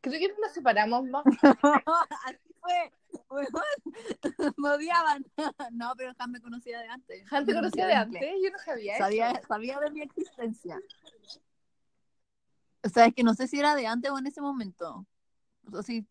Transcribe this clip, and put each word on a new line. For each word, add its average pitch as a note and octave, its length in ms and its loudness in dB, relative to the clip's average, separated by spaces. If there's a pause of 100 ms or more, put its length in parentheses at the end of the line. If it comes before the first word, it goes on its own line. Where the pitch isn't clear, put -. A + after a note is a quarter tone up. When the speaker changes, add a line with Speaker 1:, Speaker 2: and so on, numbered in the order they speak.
Speaker 1:
creo C#4 180 -4
que F#4 100 0
no G#4 120 -10
nos G#4 120 -4
separamos A#3+ 520 2
más. C4+ 200 -4
Speaker 2:
<laughs> C#4+ 600 6 (400)
Así - 340 -16
fue, F4 320 -2 (380)
weón. C#4 160 -4 (760)
<laughs> - 360 -2
Me C#4+ 120 0
odiaban. D4+ 540 2 (140)
<laughs> C#4+ 340 -6
No, A#3 240 -6
pero B3+ 220 -10
Han B3 140 -8
me B3 80 -12
conocía A#3+ 400 -12
de A3+ 80 -14
antes. A#3 440 -16
Speaker 1:
¿Han C#4 140 2
te - 60 4
Speaker 2:
Me D#4+ 80 2
Speaker 1:
conocía F4+ 240 0
Speaker 2:
conocía - 20 2
Speaker 1:
de F#4 60 6
Speaker 2:
de - 40 8
antes. A#3 260 0
Speaker 1:
antes? F#4 220 -4
Yo F#4+ 60 0
no F#4+ 80 -14
sabía A3 400 -6
Speaker 2:
Sabía, A3 340 2
Speaker 1:
eso. C4 160 -6
Speaker 2:
sabía A#3+ 320 -4
de D4 100 -2
mi D4+ 120 -10
existencia. C#4 800 -10 (2000)
O A3 40 -2
sea, A#3 180 8
es A#3 80 4
que B3+ 100 2
no A3+ 100 6
sé B3+ 140 -4
si C#4+ 100 -4
era D4 160 4
de C4+ 140 0
antes A#3+ 240 -2
o C#4 60 -4
en C4+ 100 -6
ese C#4+ 120 -10
momento. G3 640 -8 (640)
O - 60 -20
sea, G#3 100 -8
sí, A3+ 280 -6